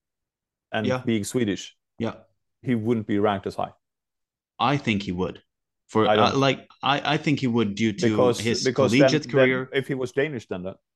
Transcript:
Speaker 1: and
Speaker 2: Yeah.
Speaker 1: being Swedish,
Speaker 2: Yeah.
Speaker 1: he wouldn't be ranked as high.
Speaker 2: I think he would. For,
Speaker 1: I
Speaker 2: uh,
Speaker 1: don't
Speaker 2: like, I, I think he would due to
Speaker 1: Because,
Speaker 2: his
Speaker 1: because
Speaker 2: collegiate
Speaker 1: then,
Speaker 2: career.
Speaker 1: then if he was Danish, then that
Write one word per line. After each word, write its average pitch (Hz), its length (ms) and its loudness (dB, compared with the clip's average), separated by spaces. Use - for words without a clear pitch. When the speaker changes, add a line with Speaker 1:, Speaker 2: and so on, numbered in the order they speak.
Speaker 1:
and 110 160 -2
Speaker 2:
Yeah. 127 180 -2
Speaker 1:
being 113 180 0
Swedish, 101 520 -4
Speaker 2:
Yeah. 113 160 -6
Speaker 1:
he 123 100 -2
wouldn't 113 320 -2
be 104 140 0
ranked 101 260 0
as 87 80 -6
high. - 200 -8
Speaker 2:
I 131 180 0
think 110 260 -2
he 101 80 -6
would. 90 320 -6
For, 110 200 2
Speaker 1:
I 107 100 4
Speaker 2:
uh, 117 140 4
Speaker 1:
don't 135 80 0
Speaker 2:
like, 135 280 0
I, 139 320 0
I 156 40 0
think 147 220 0
he 135 80 -2
would 113 280 0
due 110 180 0
to 101 160 0
Speaker 1:
Because, 117 300 2
Speaker 2:
his 107 240 -2
Speaker 1:
because 131 280 2
Speaker 2:
collegiate 139 320 4
Speaker 1:
then, 123 80 -6
Speaker 2:
career. 131 400 2
Speaker 1:
then 139 80 0
if 139 80 -8
he 151 60 -4
was 127 180 -6
Danish, 139 360 -4
then 90 160 -8
that 92 140 -10